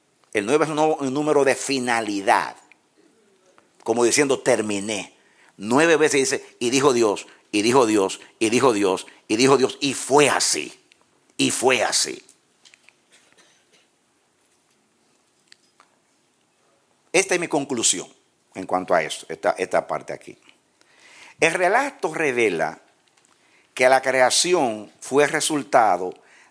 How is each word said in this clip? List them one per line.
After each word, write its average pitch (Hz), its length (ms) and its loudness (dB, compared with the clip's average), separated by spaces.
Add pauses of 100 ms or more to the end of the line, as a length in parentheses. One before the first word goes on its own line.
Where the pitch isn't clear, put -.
(340)
El 104 120 -4
nueve 147 200 2
es 156 60 -6
un, 151 80 -4
un 151 340 -2
número 147 300 0
de 131 120 2
finalidad. 110 1000 -2 (1300)
Como 117 200 0
diciendo, 131 360 2
"Terminé". 107 760 -4 (420)
Nueve 143 400 2
veces 139 320 0
dice, - 300 -8
"Y 120 100 -2
dijo 135 240 2
Dios, 107 340 0 (240)
y 104 100 0
dijo 120 240 4
Dios, 101 340 0 (200)
y 110 100 0
dijo 123 240 2
Dios, 95 340 -2 (200)
y 107 100 0
dijo 135 200 4
Dios". 123 220 -2
Y 135 140 -4
fue 135 360 2
así. - 440 -2 (640)
Y 135 140 0
fue 120 320 0
así. - 400 -4 (4000)
Esta 190 240 2
es 175 40 0
mi 165 80 -4
conclusión, 120 680 -4 (400)
en 92 80 -10
cuanto 90 300 -2
a 80 80 2
esto, - 260 -12
esta, 82 280 -4
esta 90 280 -2
parte 80 280 -10
aquí. - 220 -18 (1040)
El 165 140 2
relato 190 580 0
revela 113 680 -2 (960)
que 127 120 2
la 131 140 6
creación 127 960 0
fue 143 280 2
resultado 120 840 0 (400)